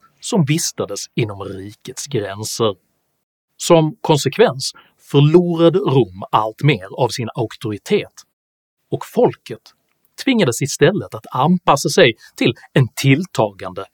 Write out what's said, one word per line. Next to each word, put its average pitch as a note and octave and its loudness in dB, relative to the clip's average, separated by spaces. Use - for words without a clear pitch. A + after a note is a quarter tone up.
som F#3+ -2
vistades G#2+ -4
inom G#2 -6
rikets G2 -14
gränser. G#2+ -4
Som D#3 2
konsekvens C#3+ 0
förlorade E3 4
Rom A2 0
allt A2 0
mer C#3 2
av B2 2
sin A2+ -8
auktoritet, A2 -6
och - -8
folket - -2
tvingades G3+ 0
istället C#3+ 0
att A2+ -16
anpassa F3 0
sig C#3 2
till G#3 0
en B2+ 2
tilltagande G#2 -2